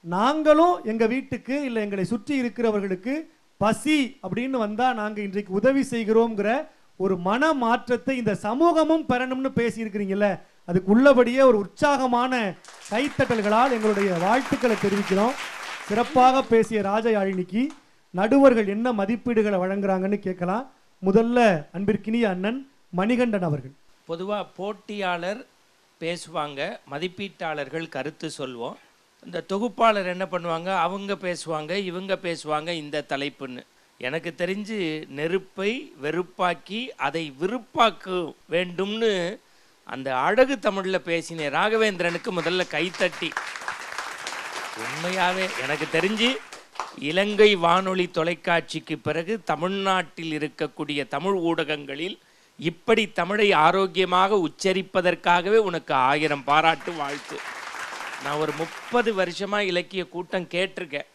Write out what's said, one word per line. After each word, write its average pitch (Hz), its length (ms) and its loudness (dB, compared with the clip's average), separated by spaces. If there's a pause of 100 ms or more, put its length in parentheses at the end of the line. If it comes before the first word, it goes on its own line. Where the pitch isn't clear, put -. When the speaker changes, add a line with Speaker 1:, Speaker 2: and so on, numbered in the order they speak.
Speaker 1:
நாங்களும் 302 840 4
எங்க 226 220 0
வீட்டுக்கு 262 580 -4
இல்ல 233 160 -2
எங்களை 202 240 -4
சுற்றி 247 380 -2
இருக்கிறவர்களுக்கு 226 800 -2 (360)
பசி 240 640 0
அப்படின்னு 240 420 -4
வந்தா 220 280 0
நாங்க 214 280 -6
இன்றைக்கு 202 320 -6
உதவி 254 280 4 (100)
செய்கிறோம்ங்கிற 226 760 2 (280)
ஒரு 196 200 0
மன 226 360 2
மாற்றத்தை 247 640 0
இந்த 220 180 0
சமூகமும் 311 720 2
பெறணும்னு 254 420 -2 (100)
பேசியிருக்கிறீங்கல்ல, 208 800 -2 (260)
அதுக்கு 185 260 2
உள்ளபடியே 247 500 6
ஒரு 247 160 8
உற்சாகமான 247 960 0 (360)
கைத்தட்டல்களால் 240 800 2
எங்களுடைய 208 440 2
வாழ்த்துக்களை 226 640 2
தெரிவிக்கிறோம். 202 560 2 (540)
சிறப்பாக 254 560 4
பேசிய 220 380 2
ராஜயாழினிக்கு 196 840 0 (520)
நடுவர்கள் 226 480 6
என்ன 226 260 -2
மதிப்பீடுகளை 208 680 0
வழங்குறாங்கன்னு 190 560 0
கேட்கலாம். 190 540 -4 (340)
முதல்ல 220 680 4
அன்பிற்கினிய 208 500 -2
அண்ணன் 214 480 -2 (200)
மணிகண்டன் 214 520 0
அவர்கள். 143 280 -2 (380)
Speaker 2:
பொதுவா 185 380 -6 (100)
போட்டியாளர் 196 880 -6 (540)
பேசுவாங்க, 160 800 -6 (120)
மதிப்பீட்டாளர்கள் 160 1000 -8
கருத்து 151 500 -8
சொல்வோம். 127 360 -10 (500)
இந்த 170 160 -10
தொகுப்பாளர் 208 680 2
என்ன 180 240 -4
பண்ணுவாங்க, 175 460 -2
அவங்க 196 380 -2
பேசுவாங்க, 160 560 -6
இவங்க 185 520 -4
பேசுவாங்க 156 460 -4
இந்த 151 400 -6
தலைப்புன்னு. 135 540 -8 (360)
எனக்கு 156 400 -6
தெரிஞ்சு 185 720 -6
நெருப்பை 190 840 -4 (100)
வெறுப்பாக்கி 175 840 -4 (100)
அதை 147 440 -4
விருப்பாக்க 190 920 -2 (160)
வேண்டும்னு 185 880 -2 (460)
அந்த 131 320 -6
அழகு 220 460 4
தமிழ்ல 190 360 0
பேசினேன் 165 560 -4
ராகவேந்திரனுக்கு 190 760 0 (100)
முதல்ல 175 260 0
கைத்தட்டி. 175 640 -4 (1500)
உண்மையாவே 180 720 -2 (120)
எனக்கு 147 300 -4
தெரிஞ்சு 214 440 2 (600)
இலங்கை 202 560 4
வானொலி 185 600 2
தொலைக்காட்சிக்கு 165 880 -2
பிறகு 165 420 -4
தமிழ்நாட்டில் 180 920 -2
இருக்கக்கூடிய 143 720 -6
தமிழ் 165 240 -2
ஊடகங்களில் 160 840 -4 (400)
இப்படி 208 540 0
தமிழை 202 400 2
ஆரோக்கியமாக 180 960 4
உச்சரிப்பதற்காகவே 180 1080 0
உனக்கு 175 380 0
ஆயிரம் 143 500 2
பாராட்டு, 156 480 4
வாழ்த்து. 143 440 -8 (880)
நான் 143 120 -2
ஒரு 151 160 0
முப்பது 208 640 -2
வருஷமா 190 440 -2
இலக்கிய 180 460 -2
கூட்டம் 175 400 -6
கேட்டிருக்கேன். 170 720 -6